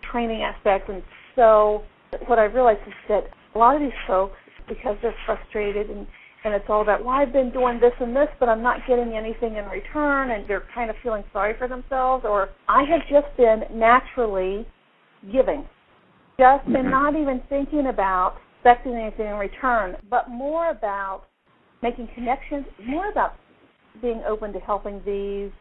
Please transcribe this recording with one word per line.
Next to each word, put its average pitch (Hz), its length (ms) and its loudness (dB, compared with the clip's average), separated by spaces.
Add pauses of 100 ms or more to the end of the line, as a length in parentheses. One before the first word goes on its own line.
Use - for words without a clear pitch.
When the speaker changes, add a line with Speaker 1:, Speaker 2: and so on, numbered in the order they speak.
(120)
Speaker 1:
training 226 320 -4
aspect, 208 460 0
and 190 120 -8 (340)
so 214 460 6 (460)
what 233 100 4
I 220 60 6
realized 214 420 4
is 202 80 -16 (160)
that 196 140 0 (320)
a - 20 -4
lot 240 180 6
of 302 60 0
these 262 160 -4 (100)
folks, 190 280 0 (340)
because 208 320 -6
they're 220 140 -4 (100)
frustrated 208 640 -6
and, 202 160 -12 (400)
and 214 80 -2
it's 202 160 -2
all 214 120 4
about, 208 240 2
"Well, 254 100 0
I've 285 180 2
been 262 180 2
doing 247 280 0
this 240 220 6
and 233 140 -4
this, 285 120 4 (120)
but 240 100 2
I'm 226 120 2
not 247 260 0
getting 240 300 0
anything 220 380 -6
in 208 100 -8
return," 269 680 -2
and 202 160 -6
they're 196 160 -2 (120)
kind 233 140 -6
of 214 120 -6
feeling 220 300 -4
sorry 208 260 -2
for 254 120 -6
themselves, 254 580 -2
or 202 220 0 (180)
I 240 160 4
have 302 160 2 (100)
just 285 280 4
been 220 260 6 (100)
naturally 226 920 2 (640)
giving, 185 340 0 (720)
just 269 280 8
Speaker 2:
Mm-hmm. 247 100 0
Speaker 1:
and 269 160 0
not 285 240 2
even 277 340 -2
thinking 277 380 -2
about 190 480 0 (220)
expecting 240 360 4
anything 220 340 -6
in 208 80 -6
return, 208 600 -2 (140)
but 247 200 0
more 294 400 -4
about 196 540 -6 (580)
making 240 320 -6
connections, 262 520 -6 (200)
more 330 240 -4
about 226 240 -2 (680)
being 226 260 -4
open 214 260 -6
to 190 60 -8
helping 202 460 -6
these 202 560 -6